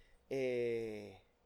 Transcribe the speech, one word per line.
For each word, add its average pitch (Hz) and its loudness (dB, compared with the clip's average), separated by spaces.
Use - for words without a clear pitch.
Eh, 117 0